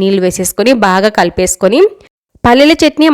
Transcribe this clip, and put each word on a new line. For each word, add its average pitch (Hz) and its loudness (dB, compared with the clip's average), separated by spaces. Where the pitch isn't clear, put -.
నీళ్లు 196 0
వేసేసుకొని 185 -2
బాగా 190 0
కలిపేసుకొని 185 -2
పల్లీల 277 4
చట్నీ 302 0